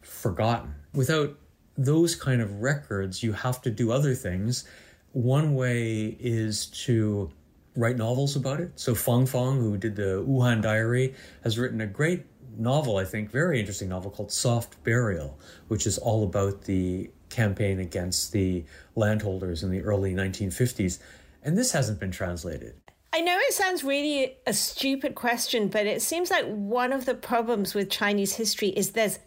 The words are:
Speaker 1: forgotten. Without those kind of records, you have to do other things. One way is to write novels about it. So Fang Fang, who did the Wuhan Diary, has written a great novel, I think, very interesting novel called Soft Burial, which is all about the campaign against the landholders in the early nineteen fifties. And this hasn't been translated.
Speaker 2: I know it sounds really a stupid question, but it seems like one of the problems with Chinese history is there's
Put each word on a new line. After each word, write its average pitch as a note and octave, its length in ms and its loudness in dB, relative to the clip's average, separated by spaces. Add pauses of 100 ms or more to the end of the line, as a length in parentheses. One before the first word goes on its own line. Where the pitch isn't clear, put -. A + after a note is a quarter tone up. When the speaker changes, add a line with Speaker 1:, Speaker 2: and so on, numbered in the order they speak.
Speaker 1:
forgotten. A2 720 -2 (180)
Without D3 440 0 (420)
those D#3+ 360 4
kind B2 280 0
of G2+ 180 -6
records, G#2+ 640 -2
you A2 100 0
have B2+ 300 -2
to A#2+ 80 -2
do A2+ 200 0
other C3+ 240 2
things. G2+ 540 -4 (440)
One C3+ 440 2
way A2+ 640 0
is A2+ 460 -2 (200)
to G#2 460 2 (420)
write A#2+ 220 0
novels B2+ 400 0
about C#3 240 -2
it. F3 180 -6
So A#2+ 160 0
Fang B2 320 4
Fang, B2+ 300 0
who A2 200 2
did G2+ 200 -4
the G2 280 0
Wuhan A#2+ 380 4
Diary, A#2 540 2 (260)
has A2 160 0
written A2+ 220 -2
a G#2+ 80 -4
great D#3 360 0 (320)
novel, A#2+ 420 2
I F#2+ 60 0
think, G#2+ 280 -6
very D3 260 2
interesting G2 300 -4
novel F#2 240 -6
called - 180 -8
Soft - 540 0
Burial, G2 520 0 (300)
which G#2+ 180 -2
is G2 140 0
all A2 240 2
about G2 400 0
the F#2 480 -2 (200)
campaign G2 500 2
against F2+ 500 -2
the F#2 340 2 (300)
landholders G2+ 680 0
in F#2 80 0
the F#2 100 -2
early G2 320 2
nineteen F#2+ 380 -2
fifties. G#2+ 480 0 (420)
And E3 160 2
this B3+ 140 2
hasn't G#2+ 260 0
been F#2+ 140 -4
translated. F2 640 -6 (380)
Speaker 2:
I E4 100 2
know F4+ 140 2
it B4 180 2
sounds F#4 280 0
really C#4 540 0 (100)
a A#3 60 0
stupid C4+ 640 -2
question, A#3+ 500 0
but G3+ 200 0
it G#3+ 140 0
seems F4 300 -2
like F4 160 2
one A3 460 -2
of C4 140 -2
the B3+ 80 0
problems A3+ 600 0
with G3 160 -2
Chinese G3+ 440 0
history G#3+ 340 -2
is G3 240 -2
there's G#3+ 340 0